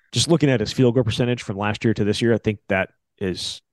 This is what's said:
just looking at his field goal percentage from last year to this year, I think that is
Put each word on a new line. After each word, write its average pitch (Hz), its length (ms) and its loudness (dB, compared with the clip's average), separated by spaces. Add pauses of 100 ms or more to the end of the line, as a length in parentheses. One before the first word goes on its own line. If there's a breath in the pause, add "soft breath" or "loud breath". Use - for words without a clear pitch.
(120)
just 123 160 -2
looking 151 220 2
at 123 100 2
his 104 120 -4
field 123 220 4
goal 127 100 2
percentage 120 380 -2
from 101 140 -8
last 104 280 -4
year 113 100 4
to 107 100 -2
this 101 180 0
year, 117 100 2
I 107 60 2
think 104 300 -4
that 95 220 0 (280)
is - 420 -8 (120)